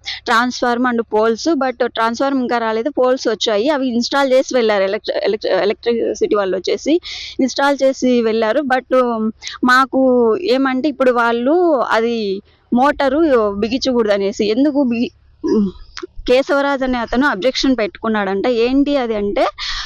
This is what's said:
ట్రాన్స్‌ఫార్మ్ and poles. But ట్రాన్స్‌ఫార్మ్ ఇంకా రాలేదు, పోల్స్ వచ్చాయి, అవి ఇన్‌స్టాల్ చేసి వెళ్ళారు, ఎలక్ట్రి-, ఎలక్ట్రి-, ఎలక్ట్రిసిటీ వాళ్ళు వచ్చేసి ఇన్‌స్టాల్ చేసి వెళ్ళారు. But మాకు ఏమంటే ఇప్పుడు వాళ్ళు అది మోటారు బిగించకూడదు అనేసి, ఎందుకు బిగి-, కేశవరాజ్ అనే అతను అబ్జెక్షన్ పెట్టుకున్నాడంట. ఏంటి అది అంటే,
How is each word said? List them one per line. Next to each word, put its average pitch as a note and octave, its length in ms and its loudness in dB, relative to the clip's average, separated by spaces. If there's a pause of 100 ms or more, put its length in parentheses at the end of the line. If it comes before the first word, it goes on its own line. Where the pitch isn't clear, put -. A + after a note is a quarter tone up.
(260)
ట్రాన్స్‌ఫార్మ్ B3 640 0
and A#3 180 -2 (100)
poles. A3+ 440 0
But B3+ 260 -2
ట్రాన్స్‌ఫార్మ్ A#3+ 560 -2
ఇంకా A#3+ 160 -2
రాలేదు, A3+ 320 -2
పోల్స్ B3+ 380 0
వచ్చాయి, A3 420 0
అవి C4+ 180 0
ఇన్‌స్టాల్ B3+ 440 0
చేసి B3+ 240 2
వెళ్ళారు, G#3+ 280 2
ఎలక్ట్రి-, G3+ 340 -4
ఎలక్ట్రి-, - 340 -2
ఎలక్ట్రిసిటీ A3 840 -2
వాళ్ళు F#3+ 220 -2
వచ్చేసి D4+ 420 -2 (400)
ఇన్‌స్టాల్ C#4 440 0
చేసి B3+ 380 2
వెళ్ళారు. A3+ 380 0
But B3+ 260 -2 (800)
మాకు B3+ 800 4
ఏమంటే C4 480 0
ఇప్పుడు B3+ 220 2
వాళ్ళు A#3+ 680 2
అది A3 600 -2 (320)
మోటారు C4+ 800 2
బిగించకూడదు A3+ 600 0
అనేసి, G3+ 320 -2
ఎందుకు C4 380 2
బిగి-, A#3+ 260 -2 (1160)
కేశవరాజ్ C#4 560 0
అనే B3+ 140 -2
అతను A#3+ 300 -2
అబ్జెక్షన్ B3+ 500 0
పెట్టుకున్నాడంట. G3+ 720 -2
ఏంటి C4 500 2
అది A#3 180 -2
అంటే, G#3 320 0 (380)